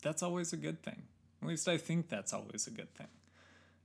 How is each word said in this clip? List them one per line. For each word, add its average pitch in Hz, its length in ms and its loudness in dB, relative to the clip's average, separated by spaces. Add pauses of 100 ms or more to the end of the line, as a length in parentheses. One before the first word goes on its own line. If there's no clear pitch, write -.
that's 156 200 0
always 175 320 2
a 165 40 -2
good 156 260 -4
thing. - 200 -8 (380)
At 147 60 -2
least 160 200 2
I 170 100 8
think 165 320 2
that's 101 240 -2
always 104 340 -2
a - 40 -8
good - 220 -10
thing. - 140 -12 (760)